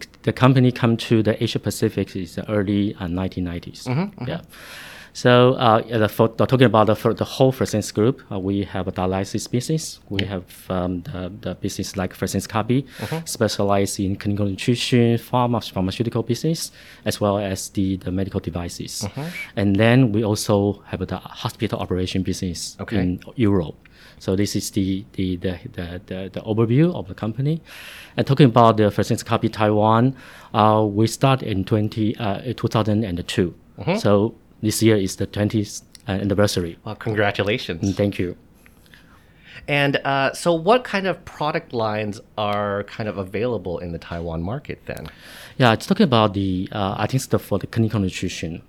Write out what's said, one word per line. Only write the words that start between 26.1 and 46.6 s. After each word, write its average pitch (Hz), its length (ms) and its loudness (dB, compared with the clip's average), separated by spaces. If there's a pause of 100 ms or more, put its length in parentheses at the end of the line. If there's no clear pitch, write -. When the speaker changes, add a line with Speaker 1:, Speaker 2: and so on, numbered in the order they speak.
Speaker 1:
the 95 120 -10
overview 117 520 2
of 92 140 -10
the 92 60 -12
company. 135 460 -4 (540)
And 120 100 -2
talking 139 200 6
about 113 320 8
the 107 60 4
Fresenius 104 420 0
Kabi 110 260 0
Taiwan, 110 640 4 (380)
uh, 110 360 4
we 104 180 2
start 135 360 2
in 98 220 -2
twenty, 107 500 0
uh, 98 280 -4
in 117 120 -6
two - 140 -4
thousand 107 340 2
and 87 240 -4
two. 90 260 0 (240)
Speaker 2:
Mm-hmm. 175 200 -2
Speaker 1:
So 104 380 2 (280)
this 107 200 0
year 110 120 6
is 95 200 -2
the 101 100 -4
twentieth, 104 560 -2 (260)
uh, - 40 -4
anniversary. 98 720 0
Speaker 2:
Well, 107 120 -10
congratulations. 101 880 -2
Speaker 1:
Mm, 98 140 0
thank 101 240 0
you. 90 180 -4 (1300)
Speaker 2:
And, 143 280 2 (100)
uh, 139 280 2
so 175 200 0
what 196 300 4
kind 190 240 -4
of 175 180 -4
product 156 480 -4
lines 107 480 -2 (160)
are 104 460 0
kind 107 260 -8
of 90 80 -6
available 95 600 -4
in 87 120 -8
the 82 60 -6
Taiwan 85 460 -6
market 113 420 -8
then? - 220 -10 (500)
Speaker 1:
Yeah, 123 160 6
it's - 140 -2
talking 196 160 4
about 110 320 4
the, 95 360 -2